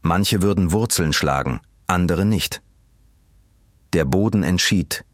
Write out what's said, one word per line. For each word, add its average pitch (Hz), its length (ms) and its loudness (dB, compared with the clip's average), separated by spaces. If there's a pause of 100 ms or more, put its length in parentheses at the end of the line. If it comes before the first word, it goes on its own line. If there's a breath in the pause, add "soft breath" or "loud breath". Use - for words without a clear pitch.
Manche 92 400 0
würden 95 320 2
Wurzeln 98 400 0
schlagen, 67 480 -2 (260)
andere 90 380 0
nicht. - 360 -2 (1300)
Der 85 100 2
Boden 98 400 2
entschied 90 720 -2